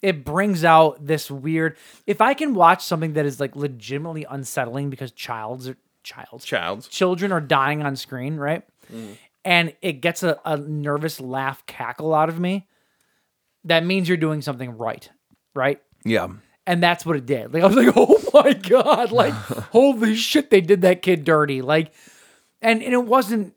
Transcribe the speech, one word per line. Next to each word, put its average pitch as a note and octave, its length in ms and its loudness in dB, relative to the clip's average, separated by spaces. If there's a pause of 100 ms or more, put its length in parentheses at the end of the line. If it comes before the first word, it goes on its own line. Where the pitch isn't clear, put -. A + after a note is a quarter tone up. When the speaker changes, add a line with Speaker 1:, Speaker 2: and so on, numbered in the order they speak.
Speaker 1:
it F3 240 -4
brings F3 380 -2
out D#3+ 420 4
this D3+ 240 -4
weird, D#3 480 -4 (300)
if G3+ 140 0
I B3 120 4
can C#4+ 220 -4
watch F3+ 280 6
something D#3+ 300 -4
that D3+ 120 -2
is, C3+ 140 -6
like, C#3 160 -6
legitimately C#3+ 720 -10
unsettling C3+ 640 -8
because C3 220 -12
childs A#2+ 580 -12
are, C3 80 -16 (260)
childs, - 420 -20
Speaker 2:
Childs. G2 420 -6
Speaker 1:
children F#3 440 -2
are E3+ 100 -2
dying D3 420 0
on C#3 140 -4
screen, C3+ 400 -10
right? D3 260 -4 (280)
Speaker 2:
Mm. G#2 260 -16 (260)
Speaker 1:
And E3+ 380 0
it F3+ 200 -4
gets F3 220 -4
a, D#3+ 220 0
a D#3+ 120 -2
nervous D3 600 -6
laugh C3+ 460 -8
cackle C#3+ 480 -6
out D#3 160 2
of E3 100 -8
me, F#3 280 -4 (1000)
that E3 200 2
means F#3 220 0
you're F3+ 100 0
doing D#3 240 -2
something B2 360 -10
right, A2+ 320 -10 (460)
right? C#3 260 -2 (240)
Speaker 2:
Yeah. G#2 220 0 (400)
Speaker 1:
And F3 140 0
that's F3 260 0
what E3 80 0
it C3 100 -6
did. A#2+ 280 -6
Like, E3 100 0
I G3 40 6
was G3+ 80 4
like, B3 160 6
<laughs> - 40 4
"Oh B3 240 6 (160)
my C#4+ 180 8
God, A#3+ 580 2
like, A3 220 2
Speaker 2:
<laughs> A2+ 380 -10
Speaker 1:
holy A3+ 440 4
shit, C#4 360 0
they G3 100 6
did F3+ 220 2
that F3+ 180 4
kid F3 220 0
dirty." C#3+ 400 0
Like, D#3 280 0 (680)
and, A3+ 220 0
and B3 100 -4
it B3 100 0
wasn't A3+ 540 -2